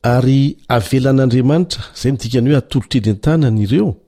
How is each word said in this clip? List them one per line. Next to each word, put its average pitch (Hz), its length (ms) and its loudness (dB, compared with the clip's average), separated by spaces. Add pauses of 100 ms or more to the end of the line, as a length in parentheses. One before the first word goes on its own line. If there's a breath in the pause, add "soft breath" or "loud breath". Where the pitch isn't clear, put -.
ary 131 540 2 (120)
avelan'Andriamanitra, 135 1120 0 (120)
izay 131 180 -4
no 131 60 -4
dikany 120 300 -2
hoe 147 80 4
atolotra - 440 -2
eny 107 120 0
an-tanany 123 540 0
ireo 165 240 0 (180)